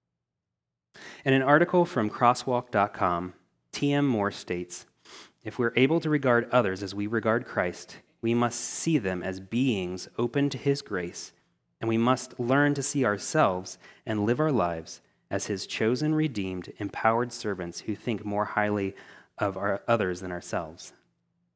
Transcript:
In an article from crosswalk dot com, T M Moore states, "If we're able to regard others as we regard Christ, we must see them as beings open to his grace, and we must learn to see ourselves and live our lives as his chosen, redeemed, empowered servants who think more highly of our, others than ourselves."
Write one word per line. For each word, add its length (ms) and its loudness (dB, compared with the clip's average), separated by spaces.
In 120 4
an 80 4
article 420 6
from 240 0
crosswalk 640 2
dot 240 2
com, 400 -2
T 220 0
M 140 2
Moore 240 2
states, 560 -8
"If 160 -8
we're 160 0
able 240 4
to 100 -2
regard 400 2
others 320 2
as 140 -8
we 100 -2
regard 400 0
Christ, 520 -4
we 120 0
must 260 0
see 380 0
them 240 0
as 180 -6
beings 680 -2
open 320 0
to 80 -4
his 240 0
grace, 500 -6
and 80 -2
we 100 2
must 420 2
learn 340 2
to 80 -2
see 240 0
ourselves 720 0
and 220 0
live 140 2
our 120 2
lives 500 -2
as 160 -2
his 220 -4
chosen, 480 0
redeemed, 640 -4
empowered 520 0
servants 500 -6
who 120 -4
think 320 -4
more 200 0
highly 500 -2
of 200 -2
our, 300 -2
others 340 0
than 100 -8
ourselves." 600 -8